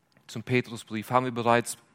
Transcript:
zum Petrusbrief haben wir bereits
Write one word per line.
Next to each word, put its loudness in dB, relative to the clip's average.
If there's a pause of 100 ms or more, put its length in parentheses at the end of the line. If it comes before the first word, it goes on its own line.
(280)
zum -10
Petrusbrief -4
haben 4
wir -4
bereits 2 (180)